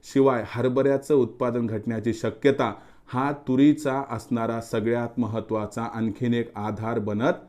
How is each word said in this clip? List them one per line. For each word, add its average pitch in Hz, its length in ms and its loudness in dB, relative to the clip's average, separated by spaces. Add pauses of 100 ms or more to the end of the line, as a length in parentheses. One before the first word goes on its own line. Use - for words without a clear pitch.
शिवाय 131 420 2
हरभऱ्याचं 135 680 0
उत्पादन 120 520 0
घटण्याची 110 480 -2
शक्यता 117 580 0 (360)
हा 131 220 -2 (180)
तुरीचा 139 640 4
असणारा 113 520 -4
सगळ्यात 120 580 -2
महत्त्वाचा 110 640 -4 (120)
आणखीन 113 400 0
एक 117 220 0
आधार 107 420 -4
बनत 107 500 0